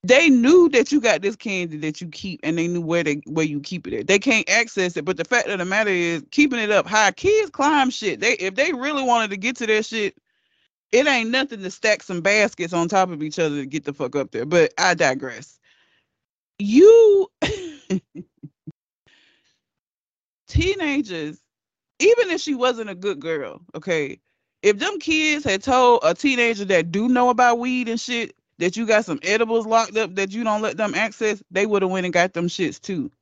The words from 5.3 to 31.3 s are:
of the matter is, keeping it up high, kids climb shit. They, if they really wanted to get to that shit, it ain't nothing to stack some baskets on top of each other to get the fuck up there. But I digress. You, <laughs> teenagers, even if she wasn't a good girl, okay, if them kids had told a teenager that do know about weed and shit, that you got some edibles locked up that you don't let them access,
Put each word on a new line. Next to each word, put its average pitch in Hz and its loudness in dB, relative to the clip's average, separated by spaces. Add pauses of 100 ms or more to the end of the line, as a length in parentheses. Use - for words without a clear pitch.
of 196 -4
the 175 -6
matter 202 0
is, 170 -2
keeping 269 0
it 214 -4
up 202 2
high, 208 2
kids 415 0
climb 285 2
shit. 165 -6
They, 226 0
if 190 -6
they 285 0
really 277 -4
wanted 233 0
to 202 -8
get 233 -6
to 233 -6
that 214 0
shit, 220 -6 (760)
it 269 4
ain't 233 0
nothing 254 -4
to 180 -8
stack - 0
some 180 -6
baskets 196 0
on 170 0
top 185 2
of 151 -8
each 156 -8
other 147 -2
to 135 -8
get 147 -8
the 143 -8
fuck 131 -8
up 139 -4
there. 113 -6
But 160 2
I 180 2
digress. 139 -4 (1000)
You, 392 8 (100)
<laughs> 320 -6 (2500)
teenagers, 277 -2 (600)
even 427 4
if 302 -4
she 294 -4
wasn't 233 -2
a 185 -12
good 180 -6
girl, 147 -8 (140)
okay, 156 -4 (420)
if 202 2
them 370 -4
kids 311 -2
had 196 -2
told 247 4
a 170 2
teenager 233 -2
that 170 0
do 208 -2
know 247 2
about 240 2
weed 247 -4
and 226 -4
shit, 233 -6 (240)
that 175 -2
you 226 -4
got 220 2
some 160 -6
edibles 220 0
locked 220 0
up 190 -4
that 196 -4
you 226 -8
don't 214 -2
let 214 -6
them 208 -4
access, 214 -4